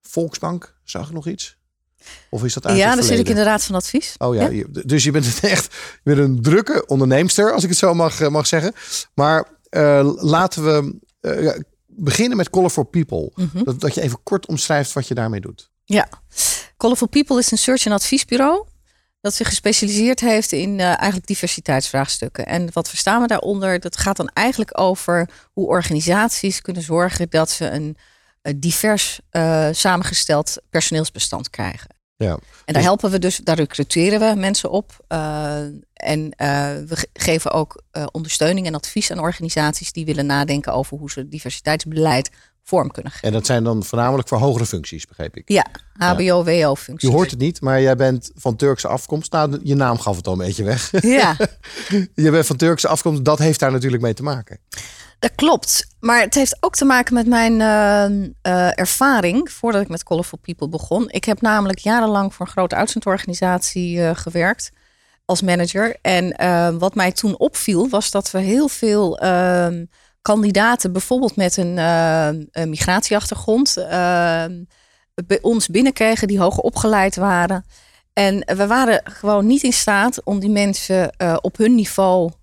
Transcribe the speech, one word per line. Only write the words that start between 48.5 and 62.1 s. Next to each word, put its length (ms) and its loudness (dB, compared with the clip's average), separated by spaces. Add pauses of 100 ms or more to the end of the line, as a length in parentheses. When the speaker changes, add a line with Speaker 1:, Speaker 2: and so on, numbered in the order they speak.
Speaker 1:
Turkse 320 0
afkomst. 440 -6
Nou, 300 0
je 120 0
naam 240 2
gaf 180 -2
het 100 -8
al 60 -2
een 60 -2
beetje 260 -4
weg. 260 -2 (120)
Speaker 2:
Ja. 340 4 (420)
Speaker 1:
<laughs> 360 -2
Je 160 4
bent 160 4
van 100 -2
Turkse 320 2
afkomst, 360 0
dat 140 4
heeft 220 2
daar 120 2
natuurlijk 300 0
mee 120 0
te 80 -10
maken. 360 -8 (600)
Speaker 2:
Dat 160 0
klopt, 520 0 (140)
maar 200 4
het 140 2
heeft 260 2
ook 160 0
te 80 0
maken 300 4
met 120 2
mijn, 340 4
ehm, 680 2 (120)
eh, 360 2
ervaring 760 2
voordat 300 -2
ik 60 -4
met 140 -8
Colorful 360 -4
People 300 -8
begon. 420 -2
Ik 140 -4
heb 160 0
namelijk 380 2
jarenlang 560 0